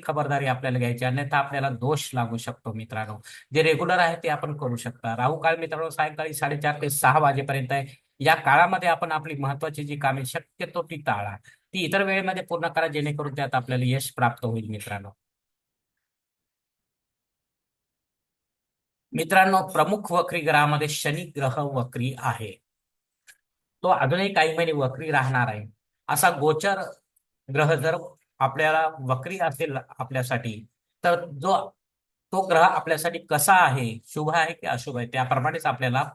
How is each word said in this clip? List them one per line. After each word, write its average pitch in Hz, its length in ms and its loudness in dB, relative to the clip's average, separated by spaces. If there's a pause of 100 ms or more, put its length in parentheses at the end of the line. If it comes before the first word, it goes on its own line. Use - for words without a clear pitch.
खबरदारी 143 420 -2
आपल्याला 127 340 0
घ्यायची, 120 260 -2
अन्यथा 139 320 0
आपल्याला 139 320 -2
दोष 135 440 -2
लागू 117 240 -2
शकतो 117 360 -10
मित्रांनो. 110 460 -10 (340)
जे 156 100 4
रेग्युलर 175 360 2
आहे 170 160 4
ते 165 140 -4
आपण 147 280 -4
करू 127 180 -4
शकता. 117 420 -6
राहू 143 220 0
काळ 165 160 2
मित्रांनो 160 340 -6
सायंकाळी 156 440 -4
साडेचार 147 480 -2
ते 147 80 -2
सहा 143 300 4
वाजेपर्यंत 135 520 0
आहे. 139 140 -2 (340)
या 139 160 6
काळामध्ये 175 540 4
आपण 165 220 0
आपली 156 260 -6
महत्वाची 147 460 -6
जी 143 120 -8
कामे 135 300 0
शक्यतो 170 580 -8
ती 160 180 -10
टाळा, 104 440 -4
ती - 400 -8
इतर 196 180 2
वेळेमध्ये 190 400 -2
पूर्ण 170 240 -4
करा, 165 200 0
जेणेकरून 147 480 -4
त्यात 135 200 -4
आपल्याला 127 320 0
यश 127 280 -2
प्राप्त 120 300 0
होईल 113 220 -4
मित्रांनो. 104 420 -10 (4000)
मित्रांनो, 190 560 4
प्रमुख 175 440 0
वक्री 170 300 0
ग्रहामध्ये 147 460 4
शनी 151 360 -4
ग्रह 143 360 -4
वक्री 131 580 -4
आहे, 113 340 -4 (1300)
तो - 60 2
अजूनही 170 440 2
काही 160 240 4
महिने 165 140 2
वक्री 143 400 -2
राहणार 131 360 2
आहे. 107 180 -6 (420)
असा 151 220 4
गोचर 156 460 0 (760)
ग्रह 151 200 4
जर 160 220 0 (440)
आपल्याला 156 480 2
वक्री 135 520 -4
असेल 151 380 -2 (220)
आपल्यासाठी, 123 680 -4 (380)
तर 175 220 2
जो, 156 440 0 (600)
तो 185 160 0
ग्रह 165 160 6
आपल्यासाठी 165 560 2
कसा 156 340 2
आहे, 131 520 4
शुभ 151 280 -4
आहे 165 200 2
की - 140 -10
अशुभ 123 300 -4
आहे, 120 100 -4
त्याप्रमाणेच 135 580 -2
आपल्याला 131 500 0